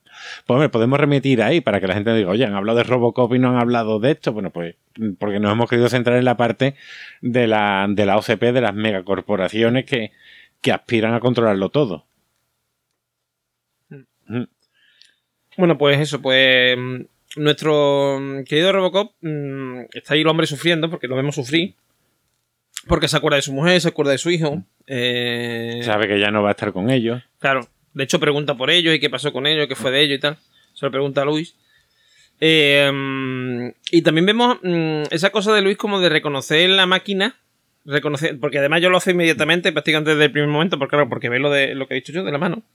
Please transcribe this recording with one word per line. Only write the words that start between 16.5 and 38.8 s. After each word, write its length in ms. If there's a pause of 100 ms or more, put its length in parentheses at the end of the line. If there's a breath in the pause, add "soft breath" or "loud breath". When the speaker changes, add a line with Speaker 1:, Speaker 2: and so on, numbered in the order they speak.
Speaker 2:
mm, 220 (360)
nuestro, 840
mm, 240
querido 280
Robocop, 500
mm, 580 (120)
está 220
ahí 60
el 80
hombre 180
sufriendo, 440
porque 180
lo 80
vemos 180
sufrir, 400 (1120)
porque 220
se 80
acuerda 200
de 60
su 120
mujer, 260
se 80
acuerda 240
de 60
su 120
hijo, 260
Speaker 1:
Mm. 80 (220)
Speaker 2:
eh, 1000
Speaker 1:
Sabe 240
que 120
ya 100
no 120
va 60
a 40
estar 220
con 160
ellos. 320 (160)
Speaker 2:
Claro. 280 (260)
De 120
hecho, 160
pregunta 360
por 140
ellos 240
y 60
qué 100
pasó 220
con 160
ellos, 180
qué 80
fue 160
de 120
ellos 160
y 20
tal. 180 (360 soft breath)
Se 120
lo 60
pregunta 300
a 20
Luis. 320 (840 soft breath)
Eh, 520
mm, 760 (240)
y 100
también 240
vemos, 360
mm, 480
esa 200
cosa 240
de 80
Luis 140
como 240
de 80
reconocer 640
la 160
máquina, 500 (480)
reconocer, 540
porque 200
además 240